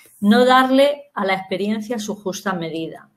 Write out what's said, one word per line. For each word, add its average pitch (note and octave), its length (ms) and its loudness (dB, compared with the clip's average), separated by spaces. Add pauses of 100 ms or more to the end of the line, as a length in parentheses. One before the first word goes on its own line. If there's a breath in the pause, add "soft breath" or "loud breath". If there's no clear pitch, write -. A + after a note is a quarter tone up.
(200 loud breath)
no A#3 260 4
darle C4 680 2
a G3+ 140 -4
la F#3+ 80 -2
experiencia G#3 640 -6
su G#3 180 -8
justa F#3 380 -8
medida. D#3+ 640 -10